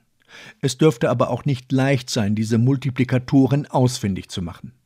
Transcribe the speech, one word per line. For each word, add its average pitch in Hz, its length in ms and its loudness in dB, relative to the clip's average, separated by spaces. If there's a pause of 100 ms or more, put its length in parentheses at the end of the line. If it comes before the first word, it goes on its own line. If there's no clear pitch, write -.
(600)
Es 135 180 -4
dürfte 156 320 2
aber 123 200 0
auch 120 140 -6
nicht 139 260 -4
leicht 131 400 0
sein, 107 240 0
diese 110 240 0
Multiplikatoren 131 1080 2
ausfindig 113 640 -2
zu 95 120 -8
machen. 85 300 -12 (140)